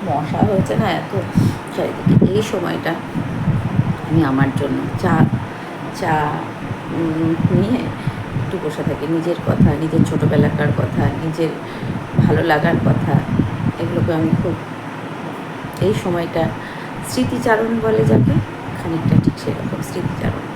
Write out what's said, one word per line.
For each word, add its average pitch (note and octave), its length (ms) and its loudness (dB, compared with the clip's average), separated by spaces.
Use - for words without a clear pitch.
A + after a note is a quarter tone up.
মশা D#3 420 -2
হয়েছে G3+ 320 2
না A3 60 2
এত - 120 -8
চারিদিকে, - 400 2
এই G#3+ 160 4
সময়টা E3+ 420 -2
আমি D#3+ 120 4
আমার C3+ 200 2
জন্য C3+ 180 0
চা, - 120 4
চা, E3 140 0
উম, D#3+ 360 0
নিয়ে A3 200 2
একটু - 240 -4
বসে D3+ 240 -4
থাকি, D3 160 -2
নিজের E3 220 -2
কথা, - 200 6
নিজের D#3+ 280 2
ছোটোবেলাকার D3+ 680 2
কথা, - 240 0
নিজের D#3+ 260 -2
ভালো D#3 260 4
লাগার D3+ 360 2
কথা, - 280 2
এগুলোকে E3+ 360 0
আমি D#3+ 120 2
খুব, F3 120 -2
এই G#3 80 4
সময়টা E3+ 380 0
স্মৃতিচারণ A3+ 600 2
বলে A3 280 4
যাকে, - 240 6
খানিকটা E3 360 0
ঠিক - 180 2
সেরকম - 460 -4
স্মৃতিচারণ। - 560 -4